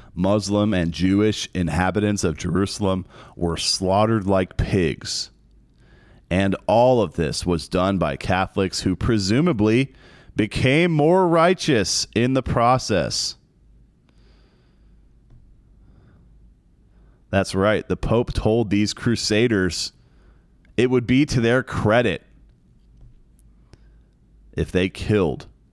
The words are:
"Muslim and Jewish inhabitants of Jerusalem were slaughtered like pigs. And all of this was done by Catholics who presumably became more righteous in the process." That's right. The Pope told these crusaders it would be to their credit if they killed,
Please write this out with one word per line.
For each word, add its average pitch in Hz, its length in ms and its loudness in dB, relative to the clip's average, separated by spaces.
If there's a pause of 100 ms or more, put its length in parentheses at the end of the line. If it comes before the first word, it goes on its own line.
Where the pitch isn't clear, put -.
(140)
"Muslim 104 600 0
and 85 200 -2
Jewish 98 600 0
inhabitants 92 720 -2
of 80 140 -2
Jerusalem 95 680 -4 (300)
were 85 220 -4
slaughtered 101 680 0
like 95 300 0
pigs. - 760 -2 (960)
And 98 260 0 (100)
all 120 360 4
of 85 140 -2
this 76 300 -4
was 85 220 -2
done 95 300 0
by 76 180 -2
Catholics 95 680 -2
who 95 140 -2
presumably 117 1000 0 (420)
became 139 560 0
more 165 360 4
righteous 165 840 2
in 123 200 0
the 131 100 0
process." 117 920 0 (4000)
That's 98 240 0
right. 98 320 0
The 90 100 -2
Pope - 360 -2
told 110 360 0
these 101 240 0
crusaders 107 1000 0 (840)
it 123 120 2
would 123 180 0
be 131 180 4
to - 160 0
their 117 220 2
credit 107 600 0 (2250)
if 82 180 -4
they 92 180 0
killed, 92 580 -2 (260)